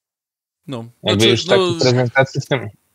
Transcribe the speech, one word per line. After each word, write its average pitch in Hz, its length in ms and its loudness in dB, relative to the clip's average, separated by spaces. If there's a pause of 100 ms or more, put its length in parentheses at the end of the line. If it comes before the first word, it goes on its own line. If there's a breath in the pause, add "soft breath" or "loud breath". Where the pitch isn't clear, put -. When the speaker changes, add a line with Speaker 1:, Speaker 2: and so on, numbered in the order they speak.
(680)
Speaker 1:
No, 120 180 -10 (180)
Speaker 2:
Jakby 104 180 0
Speaker 1:
znaczy, 113 100 6
Speaker 2:
już 117 160 0
Speaker 1:
no, 185 100 4
Speaker 2:
takiej 180 240 0
prezentacji 127 600 0
w - 60 -8
tym 113 220 -4 (260)